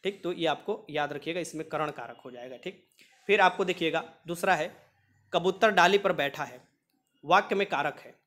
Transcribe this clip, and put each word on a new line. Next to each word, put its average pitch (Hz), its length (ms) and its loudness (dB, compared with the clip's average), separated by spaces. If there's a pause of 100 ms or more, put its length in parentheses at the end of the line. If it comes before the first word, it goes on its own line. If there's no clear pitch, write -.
ठीक। 196 180 -6
तो 175 100 -4
ये 170 140 -4
आपको 196 440 -4
याद 147 220 -4
रखिएगा, 160 280 -6
इसमें 156 280 -10
करण 151 220 -4
कारक 120 340 -14
हो 131 60 -14
जाएगा, 123 260 -16
ठीक। - 300 -14 (400)
फिर 196 140 4
आपको 190 240 4
देखिएगा 170 400 -2 (220)
दूसरा 175 280 0
है, 160 180 -4 (600)
कबूतर 185 380 2
डाली 185 280 6
पर 190 140 2
बैठा 143 320 -4
है, 127 160 -16 (640)
वाक्य 202 300 2
में 196 140 0
कारक 143 320 -4
है। - 140 -20 (120)